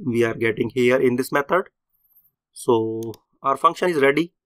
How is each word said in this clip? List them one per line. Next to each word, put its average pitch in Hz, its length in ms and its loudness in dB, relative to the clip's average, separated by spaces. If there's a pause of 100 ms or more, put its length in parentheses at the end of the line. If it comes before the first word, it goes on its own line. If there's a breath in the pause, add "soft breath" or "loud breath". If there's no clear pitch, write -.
we 117 180 0
are 113 120 -2
getting 113 340 -2
here 127 320 2
in 123 140 2
this 127 160 -4
method. 165 320 0 (880)
So 113 600 -2 (280)
our 135 160 -2
function 170 320 0
is 156 120 0
ready. 143 320 2 (120)